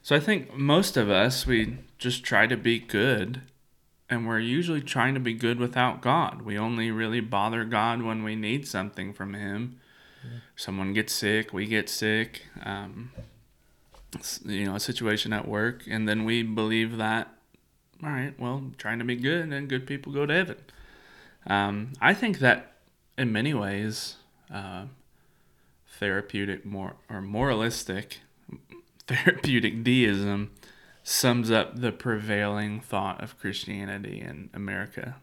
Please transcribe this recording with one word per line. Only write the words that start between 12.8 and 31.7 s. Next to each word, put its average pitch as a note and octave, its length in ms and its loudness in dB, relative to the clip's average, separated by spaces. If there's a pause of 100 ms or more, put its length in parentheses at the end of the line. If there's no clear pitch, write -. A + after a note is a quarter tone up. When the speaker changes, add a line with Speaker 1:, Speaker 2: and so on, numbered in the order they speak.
Speaker 1:
s-, - 260 -10
you G2+ 200 -2
know, G2 120 -2
a G2+ 40 -4
situation A2 520 0
at G#2+ 140 -2
work, A2 440 -2
and A2 180 0
then G#2+ 160 2
we A#2 180 2
believe A2+ 540 0
that, A2 380 -2 (680)
"All D3+ 80 -6
right, C3+ 280 -4
well, C3 400 -6
trying A2+ 220 -4
to A#2 40 -4
be B2 120 0
good, D#3 360 0
and C#3 160 -6
good C3 180 -2
people C#3 260 -8
go C#3+ 120 0
to D3 80 0
heaven." F3+ 240 2 (880)
Um, G2+ 540 0
I D#3 140 6
think G#3 240 0
that - 340 4 (460)
in B2+ 140 0
many A#2+ 200 2
ways, G#2 640 -2 (380)
uh, F#2+ 300 -10 (1120)
therapeutic G2+ 680 -2
mor-, F#2+ 320 -8 (140)
or G#2 100 -8
moralistic G#2+ 1000 -2 (280)
<laughs> - 600 -20
therapeutic A#2+ 760 2
deism G#2 680 4 (520)
sums A#2+ 480 2
up A2 300 2